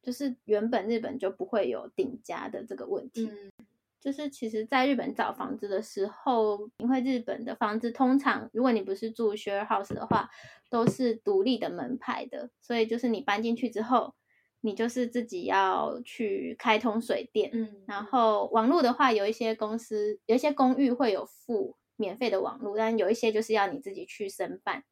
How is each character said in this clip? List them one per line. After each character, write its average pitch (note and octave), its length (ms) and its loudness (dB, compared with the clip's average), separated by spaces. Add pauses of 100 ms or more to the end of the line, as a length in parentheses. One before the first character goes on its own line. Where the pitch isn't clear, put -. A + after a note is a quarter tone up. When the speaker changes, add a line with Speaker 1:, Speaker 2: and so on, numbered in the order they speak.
Speaker 1:
就 - 100 -8
是 B3 240 -4 (100)
原 G#3 260 2
本 G#3 180 0
日 A#3 100 2
本 - 200 -6
就 F#3+ 120 -2
不 - 140 -6
会 F#3+ 240 0
有 A2+ 260 -6
顶 - 300 -2
加 - 240 -8
的 - 160 -10
这 G3 100 -10
个 - 120 -12
问 B3 240 -6
题。 A3+ 200 -6
Speaker 2:
嗯。 G3+ 220 -16 (500)
Speaker 1:
就 C#4 80 -4
是 D4 180 -6
其 A#3+ 220 -8
实 A3 160 -4
在 B3+ 180 2
日 C#4 120 4
本 A#3 180 -4
找 - 180 -2
房 - 240 -6
子 G3+ 120 -8
的 G3 120 0
时 G#3 280 -4
候， G#3+ 600 0 (100)
因 A#3+ 100 -2
为 C4 140 4
日 B3+ 180 0
本 - 240 -6
的 A3+ 100 -6
房 G#3+ 240 -2
子 A#3 140 -2
通 C4 260 4
常， A#3 340 0
如 A3 80 -2
果 B3+ 120 6
你 G#3+ 100 2
不 F#3+ 100 -4
是 A3+ 200 -6
住 A3 240 0
share G3+ 280 -4
house G3+ 300 -2
的 - 100 -6
话， A3 240 2 (400)
都 A#3 200 2
是 A#3+ 260 2
独 G3 300 2
立 B3 120 4
的 F3 140 -4
门 F3 280 -6
牌 - 280 -6
的。 B3 240 -12 (100)
所 A#3+ 160 -4
以 A3+ 80 4
就 A3+ 140 -2
是 B3 80 -2
你 A3 140 2
搬 G3+ 200 0
进 A#3 140 0
去 A#3 160 -2
之 G3+ 100 -4
后， A#3 320 2 (500)
你 G#3+ 120 -2
就 A3+ 140 0
是 B3 180 -2
自 A#3+ 180 -4
己 F#3 200 -8
要 F#3+ 560 0
去 A3 580 -6
开 G#3+ 220 2
通 A3 200 0
水 F#3+ 320 -4
电。 G#3+ 200 2
Speaker 2:
嗯， A3+ 100 -2
嗯。 G#3 240 -10
Speaker 1:
然 G3+ 180 -8
后 A3 440 4
网 A3+ 200 4
络 E4 140 6
的 A#3+ 100 4
话， C4+ 200 4
有 G3+ 120 2
一 G#3+ 60 0
些 A3 240 0
公 A3 240 -4
司、 G#3 480 -4
有 A3 80 4
一 C4 40 4
些 D4 140 2
公 B3+ 240 4
寓 C4 140 4
会 B3 220 2
有 F3 120 0
附 - 520 -6 (180)
免 G#3 240 -4
费 B3 100 0
的 G3 120 2
网 - 180 -4
络， G#3 180 -6
但 A3 220 2
有 F#3 100 4
一 A3 60 4
些 A#3 160 0
就 G#3+ 100 2
是 A3 120 0
要 G3+ 160 4
你 E3+ 100 -6
自 G3 160 -12
己 F3+ 100 -12
去 G3 240 -8
申 F3+ 360 -8
办。 A3 260 -4